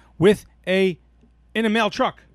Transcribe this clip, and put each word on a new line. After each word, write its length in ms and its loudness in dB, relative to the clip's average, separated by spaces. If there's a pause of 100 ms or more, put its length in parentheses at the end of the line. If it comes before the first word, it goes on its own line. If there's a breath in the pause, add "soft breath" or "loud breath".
(180 soft breath)
with 260 2 (220)
a, 320 -2 (560)
in 120 -2
a 40 0
mail 200 -2
truck. 320 -6 (120)